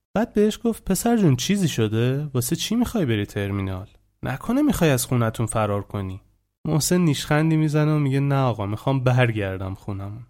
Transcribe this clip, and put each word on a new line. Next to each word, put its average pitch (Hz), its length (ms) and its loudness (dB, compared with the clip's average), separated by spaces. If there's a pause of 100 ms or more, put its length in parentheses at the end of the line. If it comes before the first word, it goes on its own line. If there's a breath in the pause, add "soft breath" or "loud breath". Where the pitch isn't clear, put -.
(140)
بعد 233 180 0
بهش 214 320 2
گفت: 226 200 -2
«پسر 233 320 2
جون، 160 200 4
چیزی 190 320 0
شده؟ 120 680 0
واسه 127 220 0
چی - 180 -4
می‌خوای 226 320 0
بری 104 200 0
ترمینال؟ 98 600 -4 (360)
نکنه 233 400 -2
می‌خوای 185 280 4
از 127 160 0
خونتون 117 400 0
فرار 104 360 -2
کنی؟» 98 380 -8 (460)
محسن 156 340 2
نیشخندی 156 560 2
می‌زنه 151 380 2
و 151 40 2
میگه: 139 220 0
«نه 139 140 0
آقا، 117 320 0
می‌خوام 123 380 -2
برگردم 101 680 0
خونمون.» 104 560 -12